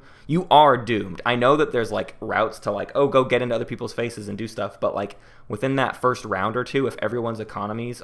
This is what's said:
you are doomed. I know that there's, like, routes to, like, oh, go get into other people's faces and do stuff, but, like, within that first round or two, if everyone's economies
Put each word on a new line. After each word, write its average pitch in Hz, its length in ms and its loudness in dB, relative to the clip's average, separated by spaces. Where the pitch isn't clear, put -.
you 170 240 0
are 143 280 8
doomed. 101 480 -2
I 123 100 2
know 123 200 6
that 151 140 2
there's, 110 220 -2
like, 98 280 -4
routes 107 400 -2
to, 107 100 -4
like, 98 240 -4
oh, 139 140 4
go 131 160 4
get 120 180 0
into 120 120 -2
other 117 120 -2
people's 117 260 -8
faces 113 340 -6
and 101 120 -8
do 110 100 -6
stuff, - 320 -8
but, 101 140 0
like, 101 240 -6
within 135 280 -2
that 131 200 0
first 123 280 0
round 104 320 -2
or 123 80 -2
two, 135 220 0
if 107 160 -4
everyone's 113 380 -2
economies 110 640 -8